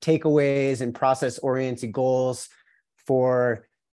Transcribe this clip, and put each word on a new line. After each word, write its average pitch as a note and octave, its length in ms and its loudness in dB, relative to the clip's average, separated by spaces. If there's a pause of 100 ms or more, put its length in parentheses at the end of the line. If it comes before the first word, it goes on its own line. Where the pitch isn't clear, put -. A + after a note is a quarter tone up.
takeaways C#3 800 2
and A#2+ 120 -4
process-oriented C3 1000 -2
goals B2+ 560 -2 (560)
for, B2+ 640 0 (260)